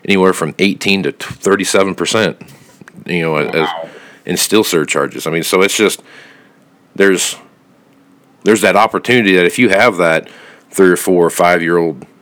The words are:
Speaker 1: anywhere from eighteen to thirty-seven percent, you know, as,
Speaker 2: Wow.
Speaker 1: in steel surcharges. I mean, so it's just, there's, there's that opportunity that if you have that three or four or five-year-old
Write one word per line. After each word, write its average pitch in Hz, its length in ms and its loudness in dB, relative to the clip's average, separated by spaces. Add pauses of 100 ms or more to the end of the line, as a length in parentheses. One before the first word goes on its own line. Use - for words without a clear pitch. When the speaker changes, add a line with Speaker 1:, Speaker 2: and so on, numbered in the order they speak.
Speaker 1:
anywhere 92 280 2
from 78 260 -6
eighteen 98 440 -2
to - 100 -4
thirty-seven 98 840 -2
percent, 92 440 -2 (640)
you 87 160 -4
know, 80 160 -2
as, 73 180 -4
Speaker 2:
Wow. 82 340 -4 (360)
Speaker 1:
in 87 140 -6
steel 104 260 0
surcharges. 71 640 -4
I 80 40 -6
mean, 82 120 -2
so 92 180 0
it's 101 160 0
just, 101 260 0 (920)
there's, 98 400 0 (1080)
there's 101 180 2
that 92 140 2
opportunity 107 600 2
that 90 80 4
if 85 140 0
you 123 100 4
have 98 300 2
that 82 320 0 (400)
three 95 180 4
or 90 80 4
four 87 300 2
or 82 40 -2
five-year-old 85 760 0 (160)